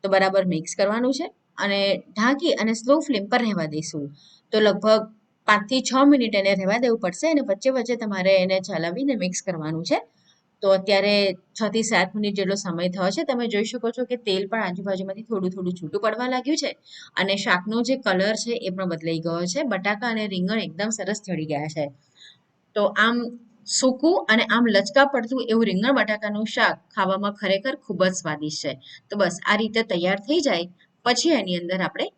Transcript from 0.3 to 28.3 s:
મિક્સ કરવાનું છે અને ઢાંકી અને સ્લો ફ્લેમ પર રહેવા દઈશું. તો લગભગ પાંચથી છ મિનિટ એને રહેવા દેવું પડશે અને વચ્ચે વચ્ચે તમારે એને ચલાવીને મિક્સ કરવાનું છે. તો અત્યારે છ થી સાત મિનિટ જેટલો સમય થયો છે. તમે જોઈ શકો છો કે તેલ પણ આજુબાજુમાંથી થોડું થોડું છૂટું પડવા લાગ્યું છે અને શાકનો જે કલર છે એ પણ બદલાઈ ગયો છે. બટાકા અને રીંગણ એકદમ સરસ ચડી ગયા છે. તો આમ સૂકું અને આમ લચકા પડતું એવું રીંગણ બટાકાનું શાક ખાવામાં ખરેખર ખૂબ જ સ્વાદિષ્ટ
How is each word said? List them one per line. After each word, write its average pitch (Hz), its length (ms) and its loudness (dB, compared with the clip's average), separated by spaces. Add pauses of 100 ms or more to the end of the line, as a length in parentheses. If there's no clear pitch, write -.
મિક્સ 160 260 -4
કરવાનું 233 340 2
છે 320 140 -4 (300)
અને 196 240 0 (340)
ઢાંકી 269 460 2
અને 220 200 0
સ્લો 254 180 6
ફ્લેમ 226 320 -2
પર 247 140 2
રહેવા 175 280 -2
દઈશું. 151 320 -6 (480)
તો 220 60 2
લગભગ 214 420 4 (460)
પાંચથી 208 420 2
છ - 20 -4 (220)
મિનિટ 226 220 2
એને 196 160 2 (100)
રહેવા 196 220 0
દેવું 233 220 2
પડશે 180 220 -2
અને 302 220 2
વચ્ચે 285 280 0
વચ્ચે 240 180 -2
તમારે 196 380 0 (100)
એને 190 140 2 (100)
ચલાવીને 202 560 -2
મિક્સ 180 220 -4
કરવાનું 160 440 -4
છે. 339 100 2 (640)
તો 196 40 2 (100)
અત્યારે 196 380 2 (420)
છ - 40 -4 (120)
થી 220 180 0
સાત 185 240 2
મિનિટ 208 240 -2
જેટલો 190 160 0
સમય 180 400 -4
થયો 190 200 0
છે. 339 140 -2
તમે 240 240 -2
જોઈ 208 160 0
શકો 233 220 -6
છો 247 140 -6
કે 247 120 -4
તેલ 202 300 -2
પણ 220 180 -4
આજુબાજુમાંથી 190 640 -6
થોડું 185 240 -2
થોડું 180 260 -4
છૂટું 175 220 -6
પડવા 240 320 -2
લાગ્યું 254 300 -2
છે - 80 -4 (480)
અને 190 240 0
શાકનો 208 340 0 (100)
જે 262 80 2 (100)
કલર 196 380 2
છે 233 100 -4 (140)
એ - 20 -2
પણ 185 220 -4
બદલાઈ 160 340 -4
ગયો 170 280 -2
છે. 285 100 -2
બટાકા 208 500 -2
અને 220 100 -2 (100)
રીંગણ 190 340 -2
એકદમ 190 300 -4
સરસ 208 280 -4
ચડી 156 280 -6
ગયા 151 220 -4
છે. 151 100 -2 (920)
તો 214 80 2 (220)
આમ 233 100 2 (520)
સૂકું 262 480 2 (140)
અને 220 140 4 (120)
આમ 240 100 4 (100)
લચકા 269 380 6
પડતું 247 280 -2 (100)
એવું 226 180 4
રીંગણ 220 280 2
બટાકાનું 214 580 -2
શાક 214 200 2 (200)
ખાવામાં 202 440 0
ખરેખર 196 340 -2 (120)
ખૂબ 180 200 -2
જ 185 160 2
સ્વાદિષ્ટ 151 420 -6